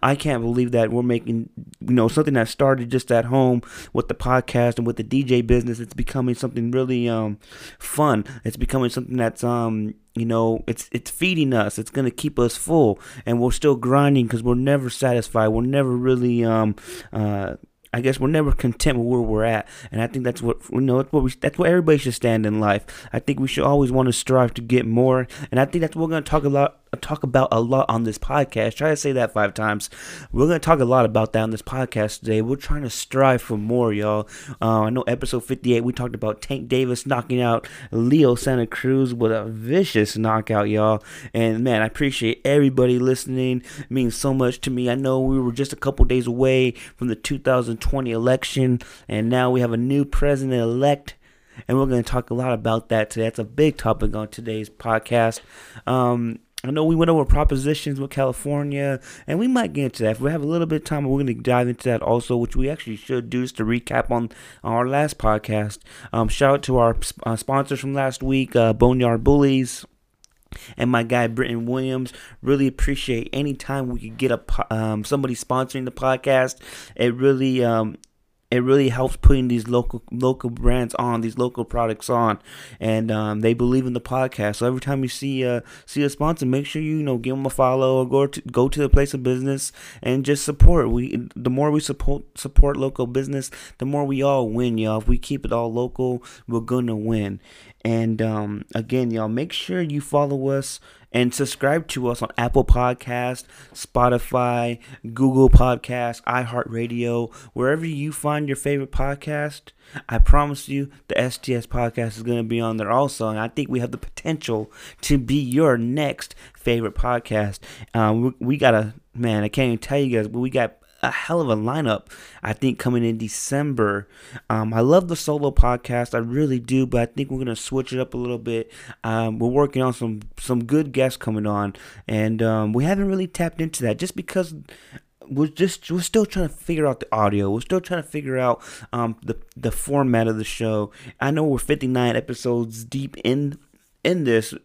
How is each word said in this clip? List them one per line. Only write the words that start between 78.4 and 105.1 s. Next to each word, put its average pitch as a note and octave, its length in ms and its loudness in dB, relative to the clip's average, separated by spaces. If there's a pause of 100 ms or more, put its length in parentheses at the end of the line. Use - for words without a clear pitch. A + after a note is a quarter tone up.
it B2 80 2
really C3 300 4
helps B2+ 280 -2
putting B2+ 320 8
these A#2 180 -2
local, A#2+ 440 -2
local B2+ 380 0
brands A#2+ 460 2
on, A#2+ 240 -2
these A2+ 180 -4
local B2 280 -2
products A2+ 440 -4
on, A#2 300 2 (400)
and, A2 320 0
um, G#2+ 300 -2
they A2+ 120 4
believe B2 320 2
in B2 80 -4
the A#2+ 60 -2
podcast. B2 580 -2
So A#2+ 100 0
every B2+ 120 -2
time C#3 220 -2
you B2+ 80 -2
see, C3+ 360 -4
uh, A#2+ 160 -2 (240)
see C#3+ 180 -2
a C#3+ 60 2
sponsor, D3+ 360 -2
make C3+ 220 0
sure D#3 140 -6
you, D#3 160 -2
you D3+ 60 -2
know, C3+ 140 0
give B2+ 180 -4
'em C3+ 100 -6
a C3 40 0
follow C3 480 2
or C3 100 0
go C3+ 200 2
to, - 160 -8
go C3 260 2
to C#3+ 100 -2
the C#3+ 80 2
place C#3 260 4
of C3 100 -6
business C3 500 -2 (280)
and C3 220 -2
just C#3+ 220 0
support. D3 440 8
We, A#2+ 460 -2
the B2 140 -4
more C#3 220 0
we D3+ 100 2
support, - 560 -2
support C#3+ 400 6
local C3+ 300 -2
business, C3+ 440 -4 (280)
the B2+ 60 -4
more C#3+ 200 -2
we C#3 160 -2
all C3+ 260 2
win, A#2 300 0
y'all. A2 240 0
If - 60 -4
we B2 100 6
keep - 260 -4
it - 80 -4
all A#2 220 -2
local, B2 500 -4 (240)
we're A#2 140 -2
gonna B2 340 -2
win. G#2 460 -2 (420)
And, A2+ 380 0
um, G#2 520 -4
again, A#2+ 380 -2
y'all, A2 160 -4
make B2 260 -4
sure F3+ 280 -4
you D3 200 -4
follow C#3+ 480 0
us C#3 300 -4 (320)
and B2 220 2
subscribe C#3+ 540 -2
to B2 220 -4
us A#2+ 120 -4
on - 140 -6
Apple B2 300 2
Podcast, B2 800 2 (280)
Spotify, B2 1080 0 (340)